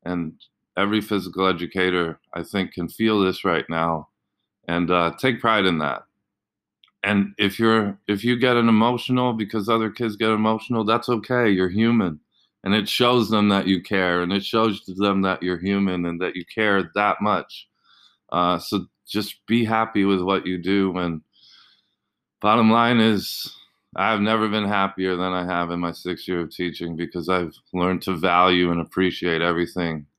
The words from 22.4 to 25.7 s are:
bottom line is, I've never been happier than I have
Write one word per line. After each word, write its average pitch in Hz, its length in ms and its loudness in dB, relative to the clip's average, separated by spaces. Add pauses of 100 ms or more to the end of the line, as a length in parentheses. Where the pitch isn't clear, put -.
bottom 110 300 6
line 117 280 4
is, 110 560 0 (400)
I've 104 260 0
never 107 280 0
been 104 160 -2
happier 95 500 -2
than 92 180 -2
I 90 120 -2
have 87 260 -2